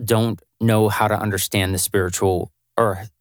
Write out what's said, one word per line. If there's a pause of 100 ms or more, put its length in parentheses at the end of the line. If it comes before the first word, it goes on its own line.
don't (200)
know
how
to
understand
the
spiritual, (240)
or (140)